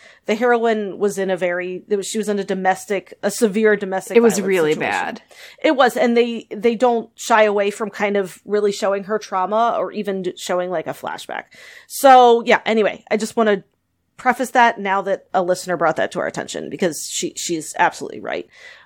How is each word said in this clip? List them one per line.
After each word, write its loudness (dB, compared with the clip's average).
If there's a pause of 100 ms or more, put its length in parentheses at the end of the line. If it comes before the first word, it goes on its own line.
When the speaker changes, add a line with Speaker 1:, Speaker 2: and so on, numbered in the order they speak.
(260)
Speaker 1:
the 0
heroine 0
was -2
in -2
a 0
very, -4
it 0
was, -2
she -6
was -4
in -2
a -2
domestic, -2
a -2
severe 2
domestic -2
Speaker 2:
It 8
was 6
Speaker 1:
violence -4
Speaker 2:
really 2
Speaker 1:
situation. -2
Speaker 2:
bad. -4 (420)
Speaker 1:
It 4
was. 4
And 0
they, -2
they 0
don't 0
shy 4
away 2
from -6
kind -2
of -4
really 0
showing -2
her -4
trauma -2
or -4
even -6
d-, -6
showing, -4
like, -6
a -6
flashback. -10 (440)
So 8
yeah, 4
anyway, 0
I 2
just -8
wanna 2 (540)
preface -2
that 4
now -2
that -4
a 2
listener -2
brought 0
that -2
to -6
our -2
attention, -8
because -4
she, -6
she's -8
absolutely -2
right. -8 (380)